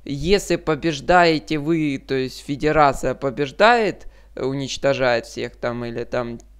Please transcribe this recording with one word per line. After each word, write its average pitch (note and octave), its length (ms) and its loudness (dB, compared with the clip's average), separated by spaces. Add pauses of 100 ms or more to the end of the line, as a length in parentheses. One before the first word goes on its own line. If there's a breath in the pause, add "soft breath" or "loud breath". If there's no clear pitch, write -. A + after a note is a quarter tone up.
если E3+ 520 0
побеждаете D#3+ 1000 2
вы, D3 480 -2
то C3+ 80 -4
есть C3 300 -4
федерация C#3+ 720 2
побеждает, D#3+ 920 2 (280 soft breath)
уничтожает C3 880 0
всех A#2 320 -10
там A#2+ 280 -6
или A#2 200 -8
там, A#2+ 340 -6 (220)